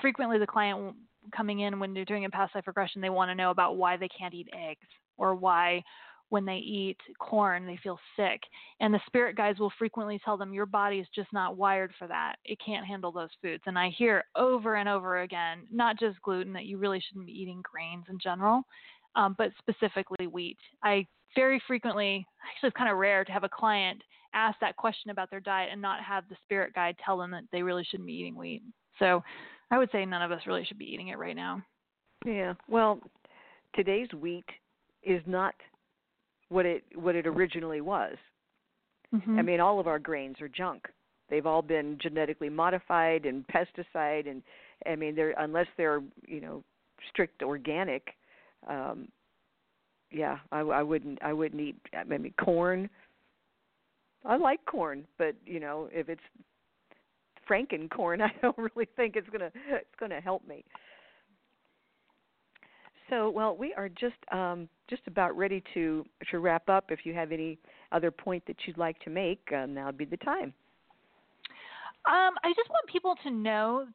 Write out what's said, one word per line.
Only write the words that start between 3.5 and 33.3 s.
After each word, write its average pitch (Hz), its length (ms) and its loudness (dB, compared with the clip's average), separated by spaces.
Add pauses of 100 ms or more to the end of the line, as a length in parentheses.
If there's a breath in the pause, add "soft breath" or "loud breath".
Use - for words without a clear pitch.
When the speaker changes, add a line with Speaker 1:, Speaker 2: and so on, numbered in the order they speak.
Speaker 1:
about 180 260 4
why 180 180 4
they 185 120 -2
can't 180 260 -10
eat 175 200 -12
eggs 165 340 -12 (300)
or 190 180 2
why 175 480 4 (460 loud breath)
when 202 160 2
they 190 120 -2
eat 196 400 -4 (220)
corn, 185 480 2
they 180 160 -8
feel 180 160 -6 (160)
sick. 190 260 0 (380 loud breath)
And 214 120 4
the 208 140 6
spirit 240 320 2
guides 208 220 2
will 208 180 0
frequently 208 480 -2
tell 214 100 0
them, 196 160 -6
"Your 196 140 -2
body 202 340 2
is 180 160 -6
just 196 160 -6
not 190 240 -2
wired 190 400 2
for 180 120 -12
that. 170 360 -4
It - 160 -8
can't 202 260 -6
handle 185 280 -6
those 170 160 -6 (120)
foods." 170 240 -4
And 180 140 0
I 180 100 4
hear 214 360 4 (100)
over 240 400 4
and 202 140 2
over 185 300 0
again, 175 520 -4
not 233 260 2
just 214 260 0
gluten, 185 300 0
that 185 120 -8
you 196 120 -8
really 190 220 0
shouldn't 185 280 -10
be 175 120 -12
eating 185 220 -10
grains 170 480 -12
in 185 100 -8
general, 196 440 4 (520 loud breath)
um, 196 220 4
but 208 220 2
specifically 190 680 -2
wheat. 175 300 -6 (260)
I 202 240 4 (280)
very 262 320 6
frequently, 202 580 0 (200)
actually - 220 -2
it's 220 100 0
kinda 233 180 4
rare 196 280 6
to 190 80 -10
have 190 120 0
a 196 60 0
client 208 520 2 (320 soft breath)
ask 214 260 2
that - 160 0
question 214 360 -2
about 190 180 -6
their 196 100 -10
diet 190 320 -2
and 202 100 -10
not 196 220 -4
have 196 240 -4
the 196 140 -16
spirit 196 320 -2
guide 175 240 0
tell 190 200 -2
them 180 140 -6
that 175 200 -8
they 175 120 -2
really 180 200 0
shouldn't 180 240 -8
be 165 60 -10
eating 175 220 -8
wheat. 170 280 -10 (360)
So 180 240 6 (480 loud breath)
I 240 60 6
would 262 140 4
say 196 140 0
none 180 160 -2
of 175 100 0
us 170 140 -6
really 185 200 -2
should 208 120 -10
be - 140 -12
eating 185 180 -10
it 175 80 -10
right 170 180 -8
now. 180 280 -6 (640)
Speaker 2:
Yeah. 190 300 -2 (120)
Well, 220 320 4 (760 loud breath)